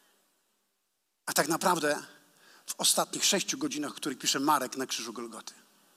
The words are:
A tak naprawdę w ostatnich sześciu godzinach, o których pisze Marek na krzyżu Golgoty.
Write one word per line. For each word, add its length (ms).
A 60
tak 160
naprawdę 540
w 120
ostatnich 460
sześciu 340
godzinach, 320
o 40
których 240
pisze 220
Marek 360
na 100
krzyżu 260
Golgoty. 420